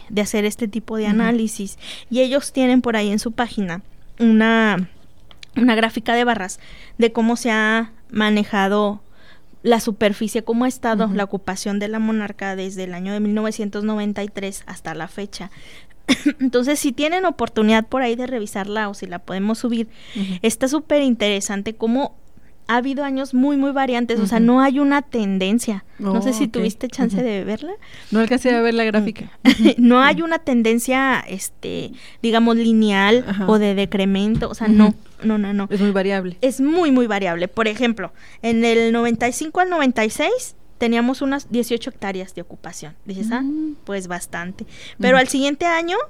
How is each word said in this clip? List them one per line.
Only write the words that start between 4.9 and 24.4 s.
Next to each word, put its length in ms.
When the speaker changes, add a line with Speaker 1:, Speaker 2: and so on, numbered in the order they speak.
Speaker 1:
una 180
gráfica 400
de 80
barras 380
de 140
cómo 240
se 160
ha 400
manejado 920
la 180
superficie, 640
cómo 220
ha 20
estado 380
Speaker 2:
Ujú. 80
Speaker 1:
la 100
ocupación 540
de 100
la 100
monarca 560
desde 300
el 80
año 220
de 60
mil 120
novecientos 500
noventa 400
y 60
tres 380
hasta 280
la 140
fecha. 420
<coughs> 340
Entonces, 380
si 140
tienen 320
oportunidad 600
por 160
ahí 120
de 120
revisarla 640
o 40
si 120
la 140
podemos 380
subir, 300
Speaker 2:
Ujú. 260
Speaker 1:
está 260
súper 320
interesante 760
cómo 400
ha 100
habido 280
años 300
muy, 240
muy 140
variantes, 480
o 60
sea, 120
Speaker 2:
Ujú. 80